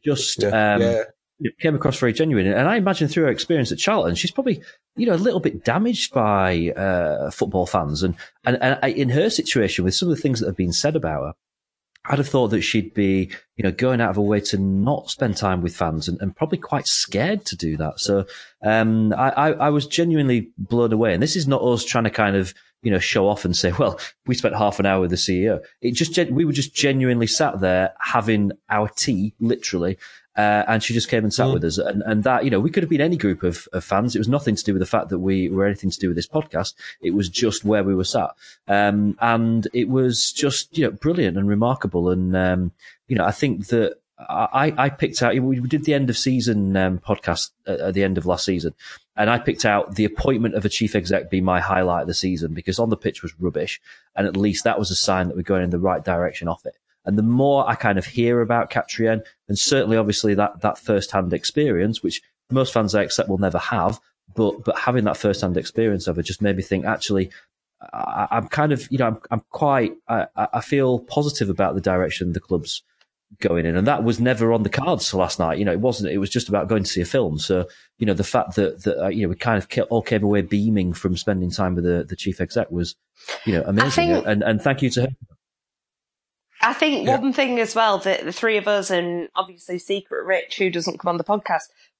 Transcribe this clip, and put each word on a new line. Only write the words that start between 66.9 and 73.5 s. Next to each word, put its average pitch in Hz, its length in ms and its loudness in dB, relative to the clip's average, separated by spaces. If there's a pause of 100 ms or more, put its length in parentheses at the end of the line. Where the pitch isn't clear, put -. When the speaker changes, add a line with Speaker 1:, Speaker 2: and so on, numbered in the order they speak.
Speaker 1:
I, - 360 -4
I'm 113 180 -2
kind 151 240 0
of, - 200 -4
you 131 60 0
know, 123 80 0
I'm, 113 140 -4 (100)
I'm 113 180 -4
quite, 135 460 0 (120)
I, 113 200 -2 (100)
I, 104 180 -2
I 117 60 -2
feel 131 380 0
positive 143 500 -2
about 95 260 0
the 95 60 -2
direction 90 540 -2
the 95 60 -4
club's - 420 -4 (580)
going 85 240 0